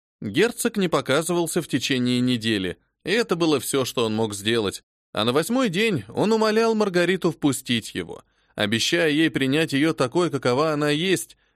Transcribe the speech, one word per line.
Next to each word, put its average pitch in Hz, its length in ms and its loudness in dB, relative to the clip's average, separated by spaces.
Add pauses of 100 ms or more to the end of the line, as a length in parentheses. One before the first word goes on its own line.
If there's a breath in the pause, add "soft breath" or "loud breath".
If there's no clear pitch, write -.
(220)
Герцог 196 560 0
не 185 100 2
показывался 160 760 0
в 143 60 -6
течение 123 540 0
недели, 110 560 0 (260)
и 156 80 -4
это 220 240 0
было 160 240 2
всё, 131 260 -2
что 117 200 -2
он 110 100 0
мог 110 180 0
сделать, 101 500 -2 (280)
а 104 140 -2
на 120 80 2
восьмой 226 360 0
день 185 380 -2
он 165 240 0
умолял 220 420 2
Маргариту 185 580 0
впустить 123 600 -2
его, - 300 -10 (320)
обещая 113 540 2
ей 151 200 2
принять 143 440 0
её 151 200 2
такой, 156 360 0
какова 139 420 0
она 147 180 0
есть, 165 480 -2 (180)